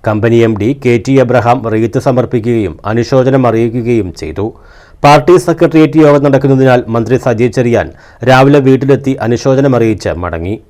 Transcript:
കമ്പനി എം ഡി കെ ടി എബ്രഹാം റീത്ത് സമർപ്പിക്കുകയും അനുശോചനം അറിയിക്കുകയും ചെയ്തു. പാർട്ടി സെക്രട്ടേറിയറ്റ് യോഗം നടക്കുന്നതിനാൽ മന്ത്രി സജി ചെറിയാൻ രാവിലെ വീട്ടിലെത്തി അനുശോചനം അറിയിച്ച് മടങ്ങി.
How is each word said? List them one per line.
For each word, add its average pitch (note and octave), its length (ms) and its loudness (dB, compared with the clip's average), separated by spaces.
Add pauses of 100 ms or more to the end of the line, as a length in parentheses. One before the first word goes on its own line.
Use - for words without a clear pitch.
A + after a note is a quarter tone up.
കമ്പനി A2+ 400 0
എം A2+ 140 -2
ഡി C3 260 -4
കെ A#2+ 80 2 (140)
ടി C3+ 40 0 (120)
എബ്രഹാം A#2+ 480 0
റീത്ത് A2 340 -2
സമർപ്പിക്കുകയും A#2 720 -2 (140)
അനുശോചനം B2+ 540 0
അറിയിക്കുകയും A2+ 760 -2
ചെയ്തു. D#2 240 -8 (580)
പാർട്ടി D3 320 4
സെക്രട്ടേറിയറ്റ് D#3 720 2
യോഗം C#3+ 200 2
നടക്കുന്നതിനാൽ C3 640 2
മന്ത്രി A#2 380 -2
സജി A#2+ 320 0
ചെറിയാൻ A#2 300 -2 (420)
രാവിലെ C#3 400 4
വീട്ടിലെത്തി C3+ 440 0 (140)
അനുശോചനം C3 480 0
അറിയിച്ച് A2 320 -2 (160)
മടങ്ങി. F2 320 -8 (140)